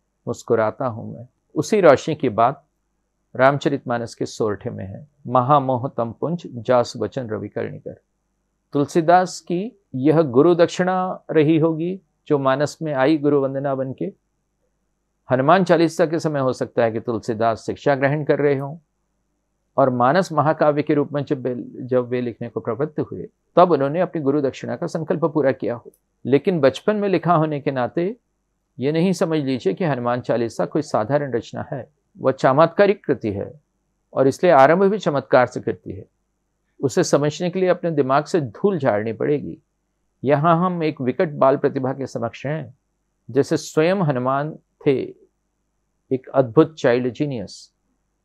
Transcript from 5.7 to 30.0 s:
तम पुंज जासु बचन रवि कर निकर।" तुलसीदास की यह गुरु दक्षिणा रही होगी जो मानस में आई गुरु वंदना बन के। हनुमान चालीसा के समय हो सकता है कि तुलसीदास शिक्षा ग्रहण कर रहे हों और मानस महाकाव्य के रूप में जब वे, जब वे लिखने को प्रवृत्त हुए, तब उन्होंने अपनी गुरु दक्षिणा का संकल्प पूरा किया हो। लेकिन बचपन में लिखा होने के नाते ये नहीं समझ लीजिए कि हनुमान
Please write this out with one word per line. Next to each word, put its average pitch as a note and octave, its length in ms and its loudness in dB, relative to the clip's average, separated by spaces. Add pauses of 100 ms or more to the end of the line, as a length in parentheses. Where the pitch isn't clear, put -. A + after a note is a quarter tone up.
तम A#2 240 -4
पुंज E3 260 -4
जासु A#2+ 520 -2
बचन G#2+ 300 -6
रवि G#2 200 -8
कर G#2+ 220 -8
निकर।" - 300 -16 (720)
तुलसीदास E3+ 680 2
की F#3+ 400 -8 (140)
यह C#3+ 280 2
गुरु D3 320 4
दक्षिणा F3+ 640 0 (100)
रही D#3 280 4
होगी E3 420 -2 (280)
जो D3 100 2
मानस C#3 440 -2
में D3+ 120 -4
आई C#3 240 2
गुरु D3 220 2
वंदना C3+ 340 -2
बन C3 180 -4
के। - 360 -10 (1040)
हनुमान C#3+ 340 4
चालीसा E3 420 2
के D#3+ 120 -2
समय D3+ 220 -2
हो C3 120 0
सकता A#2+ 300 -4
है A2+ 100 2
कि A2+ 80 -6
तुलसीदास A2+ 640 -2
शिक्षा A2+ 280 0
ग्रहण C#3 300 0
कर C#3+ 140 0
रहे C#3+ 200 2
हों C#3 200 -10 (1000)
और C3 140 4
मानस C3 420 0
महाकाव्य D3+ 500 2
के D#3 120 0
रूप C#3 180 0
में C#3+ 120 -4
जब C3+ 180 -4
वे, B2 220 -6 (200)
जब B2 240 0
वे B2 120 -2
लिखने A#2+ 280 -8
को A2+ 120 -10
प्रवृत्त C3 400 -6
हुए, G#2+ 280 -8 (280)
तब F3 140 6
उन्होंने D3 300 0
अपनी F3 220 -4
गुरु C#3 180 0
दक्षिणा B2 360 -6
का F3 100 -6
संकल्प E3 380 -4
पूरा D3 280 2
किया - 220 -6
हो। - 180 -16 (340)
लेकिन D3 340 2
बचपन C3+ 360 2
में G3+ 120 -2
लिखा F3 260 2
होने D#3 260 0
के C#3+ 100 -4
नाते C#3 460 -4 (640)
ये C3 140 -2
नहीं E3 200 2
समझ D#3+ 280 0
लीजिए C3+ 340 -2
कि F#3+ 100 -4
हनुमान B2 360 -2